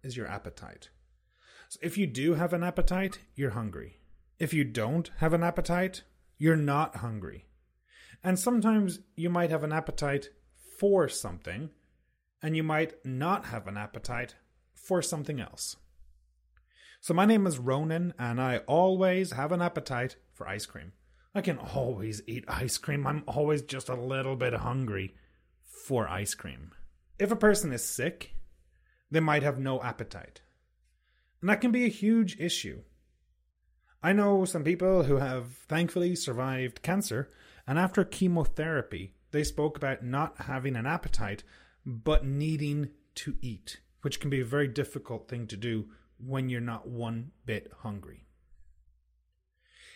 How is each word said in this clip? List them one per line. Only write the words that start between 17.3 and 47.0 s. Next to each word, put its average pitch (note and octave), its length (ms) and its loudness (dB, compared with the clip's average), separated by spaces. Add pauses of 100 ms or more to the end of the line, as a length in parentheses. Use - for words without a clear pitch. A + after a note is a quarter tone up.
is D3+ 140 0
Ronan, D#3+ 580 -2
and A#2+ 240 -2
I B2+ 240 0
always F#3 680 4
have C#3+ 180 -2
an F3 100 0
appetite C3+ 540 -2 (160)
for - 160 -14
ice G2+ 180 -8
cream. E2 280 -16 (420)
I G3 60 0
can F#3 160 0
always A2 680 -4
eat A#2 200 -8
ice - 300 -2
cream. C#3 300 -2
I'm D3 200 -2
always D3 360 2
just C3 260 -8
a B2+ 60 -2
little C3 400 -2
bit B2 180 0
hungry A2+ 640 -4 (500)
for A#2 420 -2
ice F#2+ 280 -4
cream. C#2 380 -14 (440)
If G3+ 140 2
a A3+ 40 4
person G3+ 380 4
is A#2+ 100 -4
sick, - 520 -4 (720)
they D#3 100 2
might D3+ 220 4
have C#3 160 0
no C3 240 -2
appetite. - 600 -10 (1000)
And F3+ 80 0
that G#3 100 4
can B3 120 4
be B3 140 4
a A3 40 4
huge G#3+ 500 2
issue. - 440 -4 (1200)
I F#3+ 100 4
know G3+ 320 6
some E3+ 180 -2
people F3+ 420 4
who C#3 100 6
have C3 380 -2 (140)
thankfully F3 480 2
survived C3 680 -4
cancer, E3 480 -2 (340)
and C#3+ 140 2
after F#3 240 4
chemotherapy, D#3 1120 0 (160)
they D3+ 120 2
spoke D3+ 320 -2
about C3+ 280 -4
not C3+ 380 -2
having C3+ 340 -4
an A#2 100 -4
appetite, G#2+ 580 0 (400)
but C#3 400 4
needing D3 680 -2 (240)
to - 260 -4
eat, - 400 -8 (200)
which - 180 -4
can D3 100 -2
be C3+ 120 2
a B2 40 -2
very C#3 220 2
difficult A#2+ 600 -6
thing A#2+ 200 -8
to G#2 100 -10
do A2+ 300 -2 (320)
when C3 280 -4
you're B2 140 -2
not A#2 260 -6
one A#2 440 -6 (120)